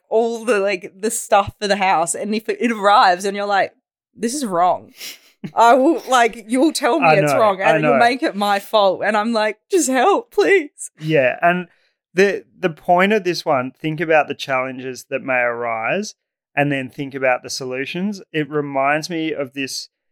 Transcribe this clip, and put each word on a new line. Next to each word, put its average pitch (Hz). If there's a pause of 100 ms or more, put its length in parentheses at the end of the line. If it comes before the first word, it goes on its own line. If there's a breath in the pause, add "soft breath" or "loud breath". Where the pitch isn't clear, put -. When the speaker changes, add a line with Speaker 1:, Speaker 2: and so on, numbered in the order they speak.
Speaker 1:
all 226
the, 214
like, 190
the 208
stuff -
for 208
the 196
house. 185
And 208
if 214
it, 214
it 233
arrives 202
and 202
you're 202
like, 196 (400)
"This 233
is 285
wrong." 170 (640 loud breath)
I 233
will, 285
like, 240
you'll 262
tell 285
me 214
Speaker 2:
I 156
Speaker 1:
it's 147
Speaker 2:
know, -
Speaker 1:
wrong 196
Speaker 2:
I 160
Speaker 1:
and 156
you'll 151
Speaker 2:
know. 135
Speaker 1:
make 240
it 202
my 202
fault. 196
And 208
I'm 214
like, 214 (120)
"Just 311
help, 262
please." 359 (100)
Speaker 2:
Yeah, 151
and 175 (440)
the, 185 (140)
the 185
point 180
of 208
this 170
one, 131
think 156
about 156
the 143
challenges 131
that 131
may 127
arise 120 (400)
and 143
then 135
think 139
about 131
the 123
solutions. 143 (120)
It 151
reminds 147
me 160
of 139
this - (240)